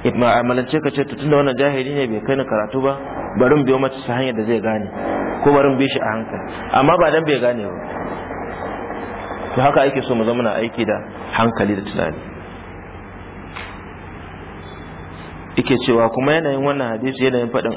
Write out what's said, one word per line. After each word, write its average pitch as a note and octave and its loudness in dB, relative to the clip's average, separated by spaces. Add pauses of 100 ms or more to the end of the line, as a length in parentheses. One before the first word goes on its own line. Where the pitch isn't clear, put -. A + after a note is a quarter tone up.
Ya A#2 2
ma'amalance B2 2
ka D3+ 2
ce, C#3 -2
"To, C3 -10
tunda D3 2
wannan C#3 4
jahili C3+ 2
ne C#3 0
bai G#2+ -2
kai C3+ 2
ni C3+ 0
karatu A2 0
ba, C3+ 2 (400)
bari B2+ 6
in C#3 4
biyo C3 4
mata C3+ 0 (100)
ta B2+ -2
hanyar C3 0
da A2 0
zai A2+ 2
gane, G#2+ -2 (560)
ko C#3+ 6
bari C#3+ 6
in C3+ 2
bi C3+ 4
shi C3+ 0
a A2 0
hankali." - -8 (180)
Amma D3+ 6
ba E3+ 6
dan D#3+ 4
bai D3 2
gane A#2+ 0
ba. F2+ -8 (1800)
To, A#2+ 2
haka C#3+ 6
ake C3+ -2
so B2+ 2
mu A2+ 2
zama A#2+ 2
na A2 2
aiki A#2 -2
da G2+ 0 (360)
hankali A2+ 2
da F#2+ -4
tunani. E2 -2 (3500)
Yake C3 4
cewa A#2 6
kuma C3+ 2
yanayin D3 2
wannan C#3 0
hadisi, B2 -2
yanayin B2 2
faɗin A2+ 0